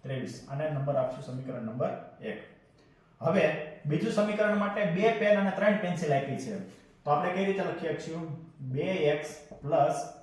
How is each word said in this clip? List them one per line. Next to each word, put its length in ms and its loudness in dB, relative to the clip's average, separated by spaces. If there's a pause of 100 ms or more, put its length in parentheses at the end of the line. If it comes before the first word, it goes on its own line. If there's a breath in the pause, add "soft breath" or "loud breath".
ત્રેવીસ. 480 -8
આને 200 -2
નંબર 260 0
આપશું 280 0
સમીકરણ 420 -8
નંબર 260 -2 (300)
એક. 180 -8 (800 soft breath)
હવે 240 4 (400)
બીજું 260 0
સમીકરણ 460 2
માટે 280 0
બે 340 4
પેન 200 6
અને 120 2
ત્રણ 260 4
પેન્સિલ 360 0
આપી 240 0
છે. 220 -6 (440 loud breath)
તો 80 0
આપણે 220 2
કઈ 120 0
રીતે 180 0
લખી 240 -4
શકશું? 400 -6 (320)
બે 280 -4 (240)
એક્સ 180 -2 (320)
પ્લસ 360 2 (260)